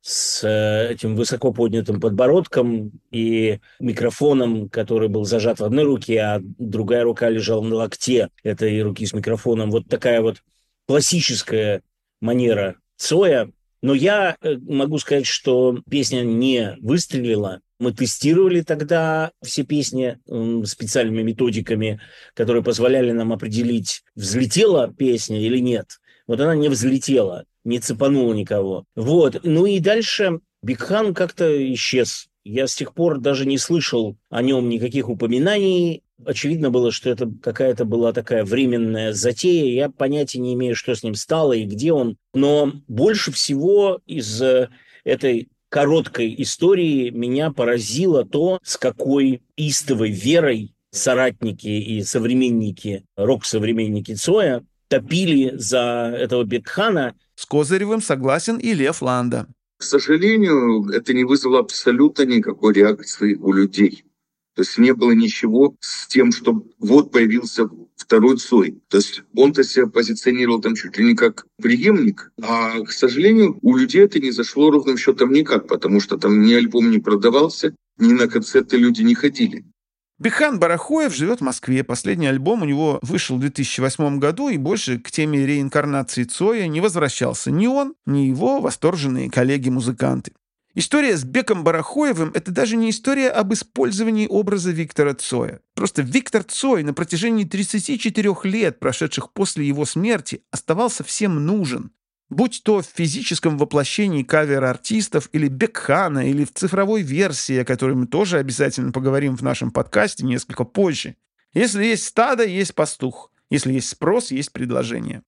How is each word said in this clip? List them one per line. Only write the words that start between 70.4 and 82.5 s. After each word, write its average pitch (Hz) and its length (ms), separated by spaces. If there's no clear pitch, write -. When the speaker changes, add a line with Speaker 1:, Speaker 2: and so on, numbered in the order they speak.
Speaker 3:
там 113 140
чуть 101 240
ли 107 80
не 117 100
как 113 300
преемник. 190 720
А, 113 400
к 110 100
сожалению, 185 720
у 127 160
людей 131 260
это 202 160
не 135 120
зашло 127 400
ровным 135 260
счётом 123 340
никак, 147 360
потому - 320
что - 180
там 104 240
ни 110 120
альбом 117 360
не 110 80
продавался, 117 800
ни 117 140
на 120 140
концерты 123 500
люди 120 260
не 117 100
ходили. 127 500
Speaker 2:
Бекхан 233 400
Барахоев 175 560
живёт 175 280
в - 20
Москве. 131 400
Последний 170 420
альбом 143 380